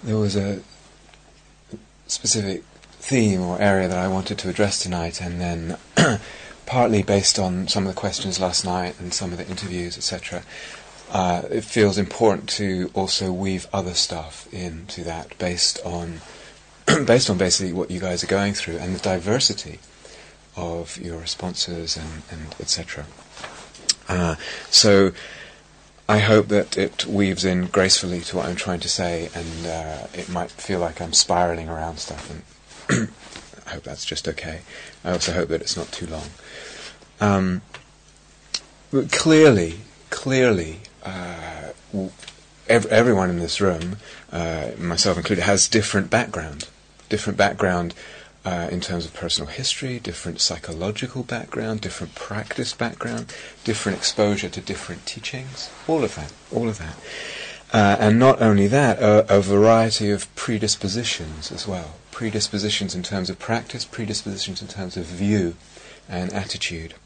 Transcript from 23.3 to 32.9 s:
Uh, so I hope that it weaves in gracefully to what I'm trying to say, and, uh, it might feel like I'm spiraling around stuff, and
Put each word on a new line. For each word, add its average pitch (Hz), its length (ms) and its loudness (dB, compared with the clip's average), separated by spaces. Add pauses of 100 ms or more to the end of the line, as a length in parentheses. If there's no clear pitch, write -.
Uh, 90 260 0 (340)
so 98 440 6 (960)
I 107 100 6
hope 104 300 6
that 101 300 2
it - 280 0
weaves 95 380 2
in 90 220 2
gracefully 92 560 2
to - 140 -6
what 73 100 0
I'm 90 80 -4
trying 87 260 -4
to 90 80 -6
say, 85 460 -2
and, 82 320 -8
uh, 78 480 -6
it 90 140 -10
might 90 220 -4
feel - 280 -6
like 82 220 -4
I'm 85 120 -6
spiraling 85 560 2
around 80 300 -6
stuff, 73 320 -12
and - 800 -6 (260)